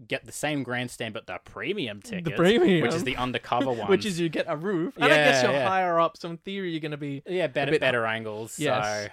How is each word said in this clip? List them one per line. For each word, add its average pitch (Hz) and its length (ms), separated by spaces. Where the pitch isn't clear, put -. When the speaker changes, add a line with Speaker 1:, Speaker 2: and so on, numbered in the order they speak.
Speaker 1:
get 131 180
the 113 60
same 147 300
grandstand 120 540
but 110 100
the 90 200
premium 170 560
Speaker 2:
The - 80
Speaker 1:
ticket, 175 260
Speaker 2:
premium. 190 480
Speaker 1:
which - 100
is 170 100
the 127 120
undercover 123 560
Speaker 2:
<laughs> - 0
Speaker 1:
one. 113 180
Speaker 2:
Which 202 160
is 180 140
you 170 100
get 156 180
a 160 80
roof. 175 420
And 170 80
I - 40
guess 139 340
Speaker 1:
Yeah, 123 80
Speaker 2:
you're 139 100
Speaker 1:
yeah. 123 60
Speaker 2:
higher 180 320
up, 165 180
so 175 120
in 170 80
theory 196 340
you're 160 80
gonna 151 180
be 139 300
Speaker 1:
Yeah, 180 200
better, 139 220
Speaker 2:
a 156 40
bit 151 80
Speaker 1:
better 123 240
angles. 113 540
Speaker 2:
Yes. 107 540